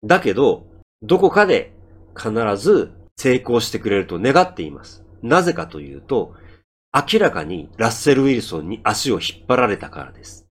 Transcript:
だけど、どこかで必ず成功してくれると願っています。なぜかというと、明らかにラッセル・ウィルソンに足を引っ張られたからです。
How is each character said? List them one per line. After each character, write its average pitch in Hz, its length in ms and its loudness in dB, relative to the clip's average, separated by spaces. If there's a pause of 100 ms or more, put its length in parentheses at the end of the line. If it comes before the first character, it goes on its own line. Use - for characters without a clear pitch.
だ 175 160 2
け 110 120 0
ど、 113 360 0 (340)
ど 110 160 2
こ 190 100 4
か 202 160 4
で 147 280 0 (440)
必 110 160 -6 (240)
ず 143 360 2 (240)
成 127 200 2
功 123 220 0
し 110 140 -4
て - 80 -4
く 110 100 -4
れ 98 80 2
る 92 80 -2
と 87 140 -8
願 135 200 4
っ 180 140 0
て - 80 -10
い 78 80 -10
ま 71 140 -18
す。 - 200 -20 (180)
な 147 200 2
ぜ 170 100 0
か 165 140 -6
と - 140 -16
い 71 160 -16
う 69 40 -16
と、 - 360 -4 (580)
明 - 240 0
ら 190 140 2
か 80 100 -8
に 78 340 -10
ラ 113 120 0
ッ 113 40 0
セ 143 220 2
ル・ 135 80 2
ウ 135 40 4
ィ 135 100 2
ル 107 60 -4
ソ 82 180 -8
ン 78 80 -10
に 110 160 -8
足 107 260 -2
を 110 40 2
引 - 280 -6
っ - 60 -20
張 127 80 4
ら 123 100 4
れ 101 100 0
た - 140 -14
か 71 140 -14
ら 65 80 -20
で - 100 -20
す。 - 240 -20 (120)